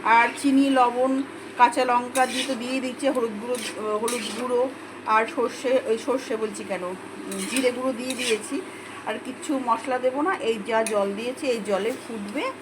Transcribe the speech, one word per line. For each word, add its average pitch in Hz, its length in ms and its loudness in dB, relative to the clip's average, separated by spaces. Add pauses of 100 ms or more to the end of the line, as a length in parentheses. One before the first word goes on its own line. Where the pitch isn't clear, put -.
আর 233 240 6 (140)
চিনি, 277 280 6
লবণ, 262 520 4 (360)
কাঁচা 254 280 6
লঙ্কা 247 400 2
দিয়ে 254 220 -2
তো 269 80 0
দিয়ে 247 260 -2
দিচ্ছে, 254 280 0
হলুদ 233 220 0 (100)
গুঁড়ো, 247 140 -4
আহ, 214 420 -4
হলুদ 226 280 -2 (120)
গুঁড়ো 247 320 2 (360)
আর 220 200 4 (100)
সর্ষে, 254 500 2
ওই 226 200 2
সর্ষে 262 300 -2
বলছি 214 280 -4
কেন, 180 200 -6
উম, 180 120 -6 (560)
জিরে 247 200 2
গুঁড়ো 254 220 -2
দিয়ে 247 200 -6
দিয়েছি। 233 480 -2 (440)
আর 220 100 -4 (100)
কিচ্ছু 269 400 -4
মশলা 240 320 0
দেবো 254 240 0
না, 381 140 2
এই 226 320 -2
যা 226 160 2
জল 202 300 2
দিয়েছি 247 340 -4
এই 233 180 2
জলে 202 260 0
ফুটবে 247 600 -6 (100)